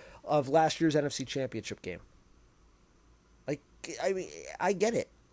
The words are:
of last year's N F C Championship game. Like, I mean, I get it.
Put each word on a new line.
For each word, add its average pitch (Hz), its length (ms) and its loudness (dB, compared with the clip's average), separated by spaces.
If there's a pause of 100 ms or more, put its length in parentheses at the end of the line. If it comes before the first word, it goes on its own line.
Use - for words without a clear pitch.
(240)
of 143 240 2
last 156 320 4
year's 160 160 4
N 151 80 4
F 143 80 -2
C 135 140 -4
Championship 117 560 -4
game. 87 180 -8 (1500)
Like, 147 140 -4 (420)
I 190 120 2
mean, 180 160 -6 (280)
I 180 140 2
get 208 220 2
it. 156 160 0 (220)